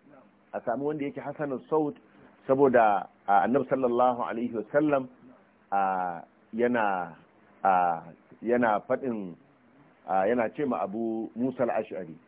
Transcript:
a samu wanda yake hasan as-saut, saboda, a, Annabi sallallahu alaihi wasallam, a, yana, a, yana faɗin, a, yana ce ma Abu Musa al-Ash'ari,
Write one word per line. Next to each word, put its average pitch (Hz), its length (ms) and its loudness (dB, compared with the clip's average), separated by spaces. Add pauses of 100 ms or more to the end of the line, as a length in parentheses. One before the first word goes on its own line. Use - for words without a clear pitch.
(520)
a 104 120 -8
samu 127 240 -4
wanda 151 160 -4
yake 139 160 -8
hasan 143 320 -8
as-saut, 147 440 -2 (520)
saboda, 120 600 6 (160)
a, 98 180 4
Annabi 127 260 0
sallallahu 123 540 2
alaihi 113 320 -6
wasallam, 139 540 0 (640)
a, 92 500 -2 (320)
yana, 104 600 0 (500)
a, 87 380 2 (400)
yana 113 440 2
faɗin, 117 480 -6 (760)
a, 95 180 0
yana 113 280 0
ce 147 100 -4
ma 120 180 -2
Abu 110 520 -6
Musa 127 280 -4
al-Ash'ari, 90 520 -4 (140)